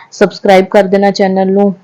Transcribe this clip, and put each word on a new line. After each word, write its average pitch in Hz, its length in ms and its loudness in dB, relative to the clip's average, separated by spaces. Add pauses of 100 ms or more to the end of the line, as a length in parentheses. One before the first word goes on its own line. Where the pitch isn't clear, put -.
(120)
ਸਬਸਕ੍ਰਾਈਬ 190 520 0
ਕਰ 202 180 2
ਦੇਣਾ 196 280 -2
ਚੈਨਲ 190 420 -2
ਨੂੰ, 196 320 0